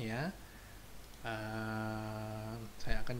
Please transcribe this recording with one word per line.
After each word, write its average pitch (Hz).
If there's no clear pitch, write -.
ya. 113
Eh, 110
saya 113
akan 123